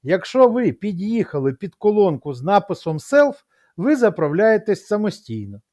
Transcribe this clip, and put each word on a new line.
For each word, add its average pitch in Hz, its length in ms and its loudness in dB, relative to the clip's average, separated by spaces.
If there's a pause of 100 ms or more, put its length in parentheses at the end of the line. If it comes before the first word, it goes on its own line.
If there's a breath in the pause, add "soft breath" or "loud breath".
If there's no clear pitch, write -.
Якщо 190 460 2
ви 226 240 0
під'їхали 190 800 -4
під 170 220 -12
колонку 190 600 0
з 123 80 -12
написом 185 560 -2
«Селф», 285 380 2 (400)
ви 269 200 0
заправляєтесь 208 880 0
самостійно. 113 760 -6 (120)